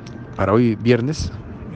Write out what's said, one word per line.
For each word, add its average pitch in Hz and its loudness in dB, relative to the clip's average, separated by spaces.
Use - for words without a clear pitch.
para 95 2
hoy 117 4
viernes, 117 2